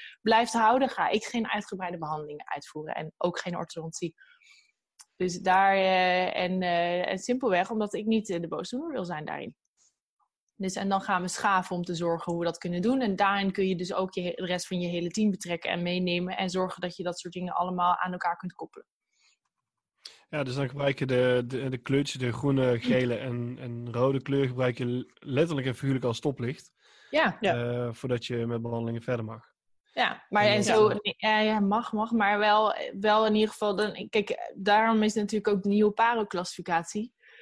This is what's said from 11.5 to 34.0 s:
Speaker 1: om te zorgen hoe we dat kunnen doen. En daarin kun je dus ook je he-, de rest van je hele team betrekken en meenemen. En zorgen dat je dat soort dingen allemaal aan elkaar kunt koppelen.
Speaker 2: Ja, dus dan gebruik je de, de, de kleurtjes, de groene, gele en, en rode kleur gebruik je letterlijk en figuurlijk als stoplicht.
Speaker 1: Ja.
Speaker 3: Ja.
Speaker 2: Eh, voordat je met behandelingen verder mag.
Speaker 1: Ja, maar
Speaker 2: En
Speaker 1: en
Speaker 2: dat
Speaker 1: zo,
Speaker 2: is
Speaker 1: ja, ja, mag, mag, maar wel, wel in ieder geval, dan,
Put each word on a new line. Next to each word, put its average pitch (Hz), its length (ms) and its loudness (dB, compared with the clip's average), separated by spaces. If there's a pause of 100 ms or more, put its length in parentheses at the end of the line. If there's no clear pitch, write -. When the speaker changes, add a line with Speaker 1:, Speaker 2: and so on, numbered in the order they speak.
Speaker 1:
om 175 80 -2
te 175 120 -4
zorgen 170 360 -2
hoe 170 100 -2
we 170 60 -2
dat 165 100 -4
kunnen 175 240 -4
doen. 254 200 2
En 202 140 0
daarin 196 360 2
kun 190 160 0
je 185 80 0
dus 175 180 -4
ook 190 200 -2
je 190 80 -4
he-, 180 140 -4
de 185 100 -6
rest 175 220 -4
van 185 120 -4
je 175 80 -2
hele 175 220 -4
team 214 220 2
betrekken 170 400 -4
en 175 120 -2
meenemen. 180 540 -2
En 185 120 -2
zorgen 185 320 -4
dat 180 140 -6
je 190 80 -8
dat 175 160 -6
soort 175 140 -12
dingen 180 200 -6
allemaal 180 440 2
aan 180 140 -2
elkaar 175 260 -4
kunt 180 160 -10
koppelen. - 340 -16 (1400)
Speaker 2:
Ja, 151 140 -2
dus 131 120 -4
dan 139 140 0
gebruik 139 300 0
je 139 60 0
de, 127 420 4
de, 131 220 -4
de 127 80 -4
kleurtjes, 139 440 0
de 123 120 0
groene, 127 460 2
gele 123 360 2
en, 120 440 -6
en 120 340 -8
rode 131 280 2
kleur 139 260 2
gebruik 127 300 0
je 123 360 -4
letterlijk 143 540 0
en 127 80 -2
figuurlijk 135 300 0
als 117 120 0
stoplicht. 135 540 -4 (380)
Speaker 1:
Ja. 277 300 2
Speaker 3:
Ja. 180 160 2 (300)
Speaker 2:
Eh, 120 80 -6
voordat 123 320 -4
je 120 200 -2
met 117 160 -4
behandelingen 117 400 -4
verder 117 240 -4
mag. 113 260 -14 (440)
Speaker 1:
Ja, - 340 -2
maar 208 140 4
Speaker 2:
En 214 60 6
Speaker 1:
en 208 80 4
Speaker 2:
dat 202 80 2
Speaker 1:
zo, 214 220 6
Speaker 2:
is 202 300 -2
Speaker 1:
ja, 214 220 2
ja, 214 200 2
mag, 208 340 0
mag, 220 180 -2
maar 208 280 2
wel, 214 340 4 (260)
wel 214 260 4
in 214 80 4
ieder 214 160 4
geval, 208 260 -2
dan, 208 340 -4